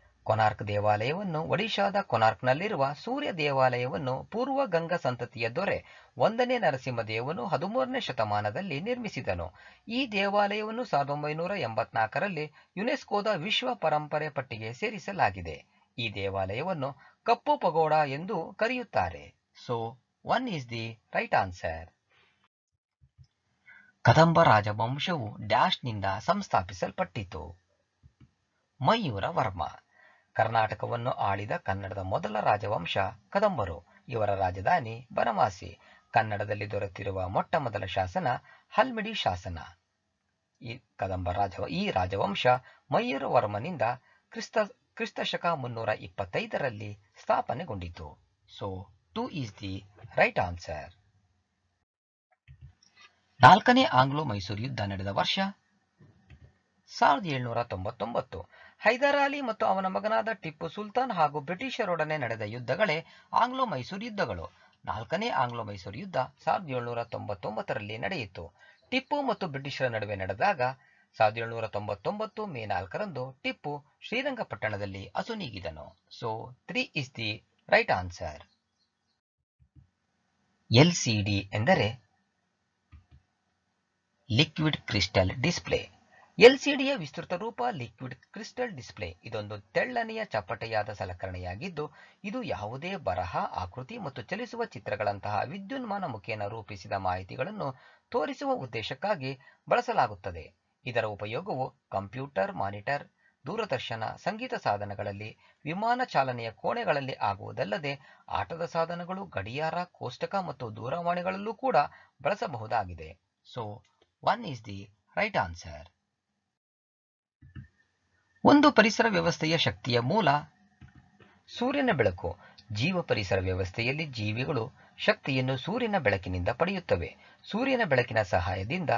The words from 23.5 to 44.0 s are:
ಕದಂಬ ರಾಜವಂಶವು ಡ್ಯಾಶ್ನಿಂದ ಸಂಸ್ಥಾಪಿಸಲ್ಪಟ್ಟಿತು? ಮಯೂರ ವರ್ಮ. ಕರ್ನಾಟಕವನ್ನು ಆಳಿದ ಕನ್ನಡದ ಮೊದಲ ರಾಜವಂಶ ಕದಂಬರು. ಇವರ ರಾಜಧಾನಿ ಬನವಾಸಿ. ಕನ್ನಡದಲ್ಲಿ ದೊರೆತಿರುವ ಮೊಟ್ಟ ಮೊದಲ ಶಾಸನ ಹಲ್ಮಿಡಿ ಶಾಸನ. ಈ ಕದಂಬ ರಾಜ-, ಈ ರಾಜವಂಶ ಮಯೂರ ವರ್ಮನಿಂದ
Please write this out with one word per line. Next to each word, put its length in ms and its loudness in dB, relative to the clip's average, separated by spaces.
ಕದಂಬ 400 10
ರಾಜವಂಶವು 920 4
ಡ್ಯಾಶ್ನಿಂದ 680 0
ಸಂಸ್ಥಾಪಿಸಲ್ಪಟ್ಟಿತು? 1500 -4
ಮಯೂರ 480 2
ವರ್ಮ. 380 -2
ಕರ್ನಾಟಕವನ್ನು 800 2
ಆಳಿದ 460 -2
ಕನ್ನಡದ 420 -4
ಮೊದಲ 420 -2
ರಾಜವಂಶ 580 0
ಕದಂಬರು. 560 0
ಇವರ 260 0
ರಾಜಧಾನಿ 800 0
ಬನವಾಸಿ. 640 0
ಕನ್ನಡದಲ್ಲಿ 600 0
ದೊರೆತಿರುವ 580 -4
ಮೊಟ್ಟ 280 -2
ಮೊದಲ 280 -2
ಶಾಸನ 420 -2
ಹಲ್ಮಿಡಿ 440 2
ಶಾಸನ. 440 -2
ಈ 160 -10
ಕದಂಬ 340 -2
ರಾಜ-, 380 0
ಈ 220 0
ರಾಜವಂಶ 560 0
ಮಯೂರ 320 0
ವರ್ಮನಿಂದ 580 2